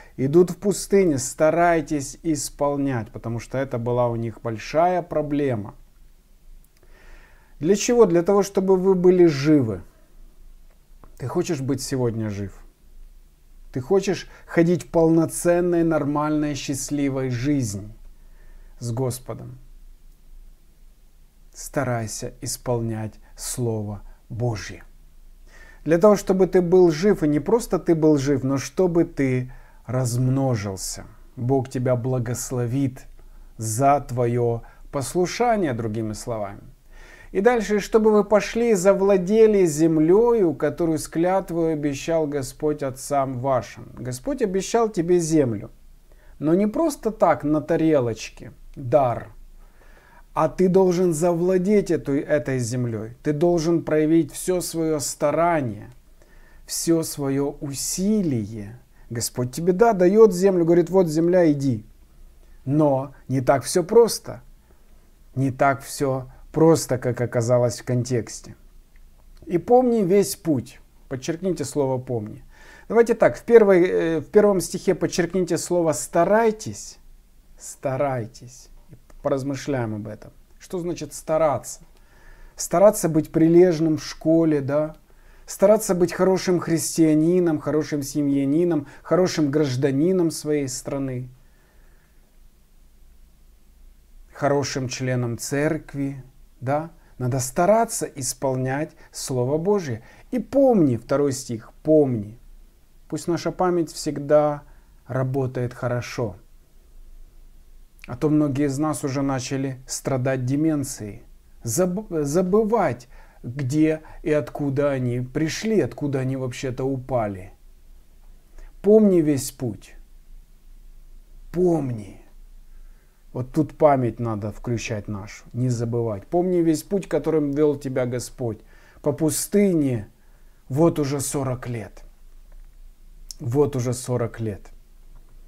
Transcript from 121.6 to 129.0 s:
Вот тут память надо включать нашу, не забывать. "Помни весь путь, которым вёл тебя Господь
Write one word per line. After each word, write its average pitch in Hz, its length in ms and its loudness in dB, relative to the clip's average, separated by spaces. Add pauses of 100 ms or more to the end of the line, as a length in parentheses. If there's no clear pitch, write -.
Вот 127 200 -8
тут 147 240 -2
память 131 420 2
надо 110 320 -6
включать 107 560 -8
нашу, 104 460 -12
не 123 160 -2
забывать. 117 580 -4
"Помни 180 300 0
весь 165 260 2
путь, 190 260 -4
которым 151 440 0
вёл 147 240 2
тебя 131 300 -4
Господь 120 540 -8 (420)